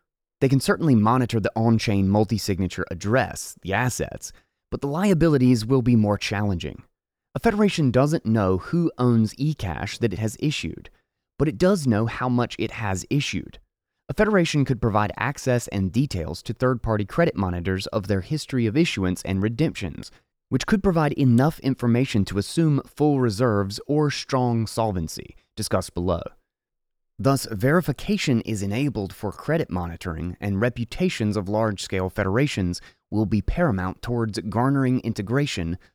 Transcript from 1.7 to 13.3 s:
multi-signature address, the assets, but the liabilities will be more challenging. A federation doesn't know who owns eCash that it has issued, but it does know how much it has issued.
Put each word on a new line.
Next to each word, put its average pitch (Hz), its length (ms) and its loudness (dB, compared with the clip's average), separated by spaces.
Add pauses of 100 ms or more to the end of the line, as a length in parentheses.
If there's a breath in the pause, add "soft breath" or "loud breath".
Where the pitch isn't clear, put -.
multi-signature 98 840 0
address, 101 680 -2
the 87 100 -6
assets, 107 640 -4 (380 soft breath)
but - 100 -6
the 143 80 -4
liabilities 147 760 4
will 131 160 4
be 120 140 4
more 104 220 4
challenging. 98 640 -4 (500)
A - 60 -4
federation 208 520 2
doesn't 139 340 2
know 104 320 2
who 165 400 0
owns 117 380 4
eCash 101 640 -4
that 117 120 0
it 90 80 -6
has 107 220 -4
issued, - 480 -4 (500)
but 143 80 2
it 113 100 -4
does 180 300 2
know 113 200 2
how 127 200 -6
much 120 320 0
it 110 120 -4
has 98 380 -6
issued. - 480 -4 (520)